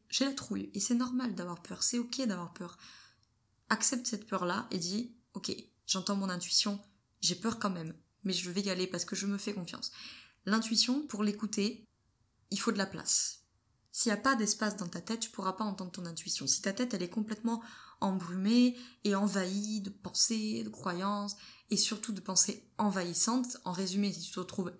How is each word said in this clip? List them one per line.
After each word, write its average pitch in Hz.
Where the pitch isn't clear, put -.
j'ai -
la 277
trouille, 196
et 202
c'est 240
normal 247
d'avoir 175
peur, -
c'est 240
ok 240
d'avoir 175
peur. » -
Accepte 240
cette 208
peur-là 180
et 190
dis, « 208
Ok, -
j'entends 190
mon 196
intuition, 202
j'ai 175
peur 220
quand 202
même, 165
mais 185
je 175
vais 180
y 196
aller 185
parce 180
que -
je 196
me 202
fais 202
confiance. » -
L'intuition, 226
pour 208
l'écouter, 208
il 202
faut 226
de 190
la 190
place. -
S'il 226
n'y 208
a -
pas 269
d'espace 208
dans 180
ta 180
tête, 226
tu -
pourras 185
pas 220
entendre 190
ton 180
intuition. 165
Si -
ta 196
tête, 247
elle 180
est 175
complètement 226
embrumée 196
et 202
envahie 202
de 196
pensées, 214
de 214
croyances, 202
et 202
surtout 220
de 190
pensées -
envahissantes, 208
en 185
résumé, 190
si 165
tu -
te 185
retrouves 180